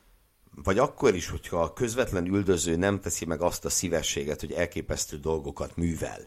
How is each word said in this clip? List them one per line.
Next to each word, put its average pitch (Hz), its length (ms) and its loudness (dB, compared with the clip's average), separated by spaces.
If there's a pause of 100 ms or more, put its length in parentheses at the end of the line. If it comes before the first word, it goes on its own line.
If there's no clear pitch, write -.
(520)
vagy 92 260 0
akkor 131 380 4
is, 85 140 -4
hogyha 85 320 -2
a 78 120 0
közvetlen 113 520 0
üldöző 90 500 2
nem 95 260 4
teszi - 240 -4
meg 80 160 -2
azt 85 240 0
a - 40 -4
szívességet, 76 720 0
hogy 76 120 -8
elképesztő 78 640 -4
dolgokat 73 580 -4
művel, 80 520 -2